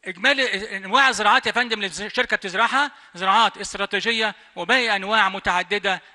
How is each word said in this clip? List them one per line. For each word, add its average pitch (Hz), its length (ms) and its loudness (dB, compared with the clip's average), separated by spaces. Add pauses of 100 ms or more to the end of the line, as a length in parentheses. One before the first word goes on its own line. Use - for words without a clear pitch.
إجمالي 208 720 -2
أنواع 208 320 2
الزراعات 220 380 2
يا 220 60 -2
فندم 226 300 -2
اللي 185 240 -8
الشركة 240 300 -2
بتزرعها، 226 560 0 (220)
زراعات 190 440 2
استراتيجية 202 760 -2 (220)
وباقي 214 400 0
أنواع 202 320 2
متعددة 190 760 -2 (120)